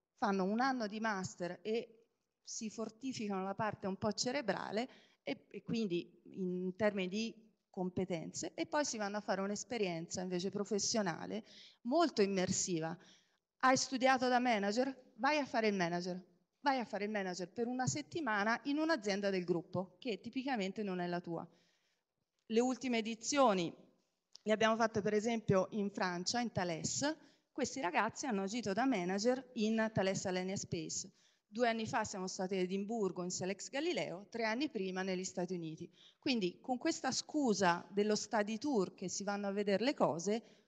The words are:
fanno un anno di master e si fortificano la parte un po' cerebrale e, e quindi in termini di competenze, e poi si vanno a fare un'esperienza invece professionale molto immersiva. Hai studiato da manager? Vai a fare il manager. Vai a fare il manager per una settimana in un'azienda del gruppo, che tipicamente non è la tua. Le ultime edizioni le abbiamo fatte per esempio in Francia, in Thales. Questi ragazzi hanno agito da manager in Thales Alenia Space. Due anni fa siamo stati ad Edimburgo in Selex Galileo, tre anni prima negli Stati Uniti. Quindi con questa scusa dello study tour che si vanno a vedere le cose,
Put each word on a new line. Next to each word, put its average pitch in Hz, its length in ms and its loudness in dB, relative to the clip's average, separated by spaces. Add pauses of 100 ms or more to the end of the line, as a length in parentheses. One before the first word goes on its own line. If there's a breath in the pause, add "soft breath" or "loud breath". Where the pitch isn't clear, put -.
(180)
fanno 196 280 2
un 214 160 2
anno 254 260 0
di 208 140 -6
master 185 600 -4
e - 460 -4 (340)
si - 280 -8
fortificano 220 720 -6
la 196 120 -4
parte 214 320 -4
un 190 100 -2
po' 214 160 0
cerebrale 247 760 -2 (360 loud breath)
e, - 260 -6
e 202 120 -12
quindi 208 600 -2 (160)
in 185 400 -2
termini 202 320 2
di 220 440 -6 (160)
competenze, 180 840 -4
e 330 120 -4
poi 294 200 0
si 247 120 -4
vanno 208 200 -2
a 214 40 -2
fare 196 200 0
un'esperienza 190 800 -4
invece 180 300 -2
professionale 196 920 -2 (380 loud breath)
molto 285 400 4
immersiva. 180 760 0 (600 loud breath)
Hai 262 200 6
studiato 262 500 2
da 247 100 4
manager? 240 800 0
Vai 285 240 2
a 269 60 0
fare 226 220 0
il 208 60 4
manager. 180 500 0 (360)
Vai 269 200 2
a 226 60 -2
fare 208 200 -4
il 208 40 -4
manager 185 420 -2
per 233 140 -2
una 254 220 -2
settimana 233 800 0
in 285 120 0
un'azienda 208 540 0
del 185 120 0
gruppo, 175 540 -2
che 208 220 -4
tipicamente 233 640 -2
non 185 160 -2
è 175 80 0
la 175 120 0
tua. 170 280 -6 (1000 soft breath)
Le 220 120 4
ultime 247 400 2
edizioni 220 760 4 (720)
le 208 80 0
abbiamo 220 240 4
fatte 220 260 2
per 208 140 2
esempio 214 560 4
in 202 180 0
Francia, 185 520 -2
in 240 100 -2
Thales. 180 640 -2 (340 loud breath)
Questi 262 300 -4
ragazzi 277 460 0
hanno 202 160 0
agito 208 280 -2
da 214 140 0
manager 220 680 0
in 220 380 2
Thales 190 360 0
Alenia 185 300 -2
Space. - 520 -6 (380 soft breath)
Due 233 220 2
anni 226 180 -2
fa 233 160 0
siamo 185 240 -4
stati 185 280 -4
ad 185 80 2
Edimburgo 196 600 -2
in 180 80 -4
Selex 190 380 -4
Galileo, 208 600 -4
tre 233 140 -4
anni 233 260 0
prima 185 320 -2
negli 185 220 -2
Stati 185 300 -4
Uniti. 165 360 -8 (300 loud breath)
Quindi 220 400 0
con 254 180 -4
questa 294 340 -2
scusa 196 800 2
dello 208 260 2
study 208 420 -2
tour 208 360 0
che - 140 -10
si 180 160 -6
vanno 202 240 -2
a 196 40 -2
vedere 202 320 2
le 277 100 4
cose, 180 500 2 (240 loud breath)